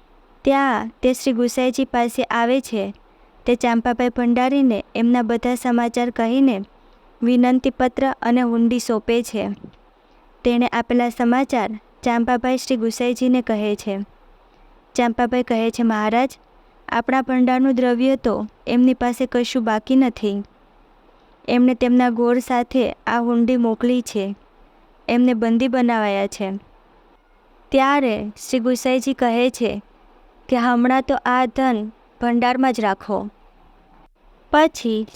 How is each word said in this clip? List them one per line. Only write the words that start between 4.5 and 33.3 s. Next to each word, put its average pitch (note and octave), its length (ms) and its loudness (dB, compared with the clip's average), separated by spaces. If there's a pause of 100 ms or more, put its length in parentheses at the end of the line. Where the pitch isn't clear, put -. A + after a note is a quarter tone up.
એમના A#3+ 280 2
બધા A#3 320 -2
સમાચાર A#3+ 560 -2
કહીને A#3+ 500 0 (640)
વિનંતી B3 480 2
પત્ર C4 520 0
અને A#3+ 180 2
હુંડી A#3 380 2
સોંપે A#3 440 -2
છે. G3+ 260 -6 (960)
તેણે A#3+ 240 2
આપેલા A#3+ 400 0
સમાચાર A#3+ 640 0 (320)
ચાંપાભાઈ B3 540 0
શ્રી B3+ 200 -2
ગુસાઈજીને B3 640 0
કહે G#3+ 340 -2
છે. G3 220 -6 (960)
ચાંપાભાઈ A#3+ 480 0
કહે A3+ 280 -2
છે, A#3+ 120 -4
"મહારાજ, A3+ 560 0 (500)
આપણા B3+ 340 0
ભંડારનું B3+ 520 2
દ્રવ્ય B3+ 420 2
તો G#3+ 300 -2 (200)
એમની B3 280 6
પાસે B3 380 -2
કશું A#3+ 320 -2
બાકી A3 320 0
નથી. G#3+ 460 0 (1080)
એમણે B3 260 4
તેમના B3 360 2
ગોળ A#3+ 280 0
સાથે B3 540 -2 (140)
આ A3+ 140 -2
હુંડી A#3 360 2
મોકલી A#3+ 460 0
છે. G3+ 320 -6 (760)
એમને B3 260 2
બંદી A#3 340 0
બનાવાયા A3 580 0
છે." G3 240 -8 (1200)
ત્યારે C4 640 0 (180)
શ્રી C4 80 0
ગુસાઈજી B3+ 560 -2
કહે A#3+ 360 0
છે G3+ 320 -4 (640)
કે, B3+ 80 0
"હમણાં B3 460 2
તો C4+ 120 -2
આ B3+ 320 0
ધન A3+ 460 -2 (280)
ભંડારમાં B3 520 0
જ A3 80 -6
રાખો." G3 480 -4 (1200)